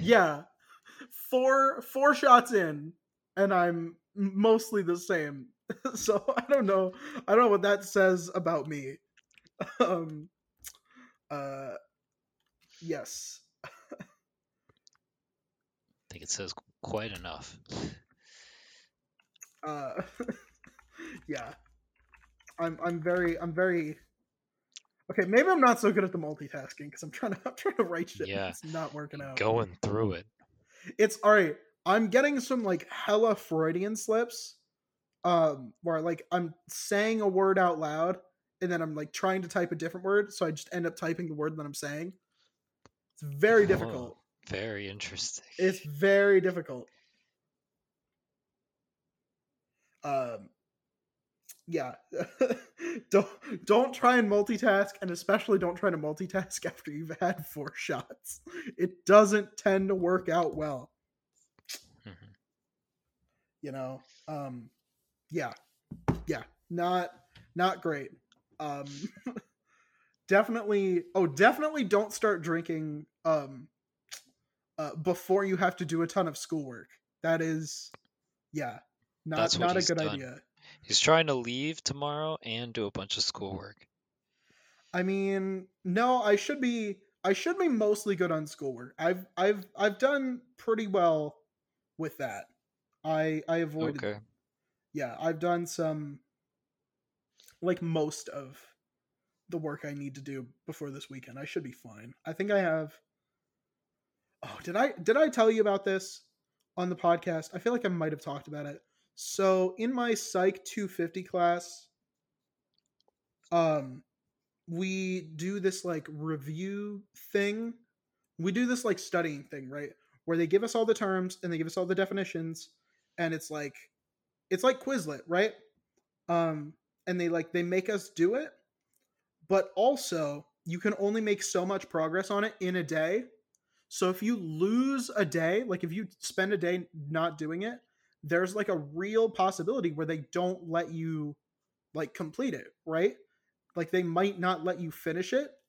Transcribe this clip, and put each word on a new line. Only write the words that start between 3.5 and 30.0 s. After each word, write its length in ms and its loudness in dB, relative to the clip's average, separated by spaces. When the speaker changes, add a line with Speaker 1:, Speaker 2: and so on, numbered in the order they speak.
Speaker 1:
I'm 440 2
m-, 160 0
mostly 480 4
the 160 2
same. 500 -4
<laughs> 260 -6
So 280 0
I 120 -2
don't 160 6
know. 280 4
I 80 6
don't 80 8
know 60 8
what 140 6
that 200 4
says 500 4
about 340 0
me. 300 -8
<laughs> 420 -12
Um, 480 0
uh, 440 -8
yes. 600 -10
<laughs> 140 -20
Speaker 2:
I 40 -14
think 140 -18
it 60 -18
says 240 -6
quite 300 -6
enough. 480 -14
Speaker 1:
Uh, 400 -8
<laughs> 680 -20
yeah. 220 -8
I'm, 260 -4
I'm 180 -2
very, 380 0
I'm 140 -6
very, 440 0
okay, 160 2
maybe 220 6
I'm 120 6
not 180 6
so 120 4
good 140 4
at 60 -2
the 60 -4
multitasking, 720 -10
'cause 120 -14
I'm 80 -12
trying 220 -4
to, 80 -8
<laughs> 40 -12
I'm 100 -8
trying 200 -2
to 80 2
write 260 -4
shit, 120 -10
and 80 -6
Speaker 2:
Yeah. 200 -4
Speaker 1:
it's 160 -14
not 280 -8
working 280 -12
out. 160 -12
Speaker 2:
Going 440 0
through 320 0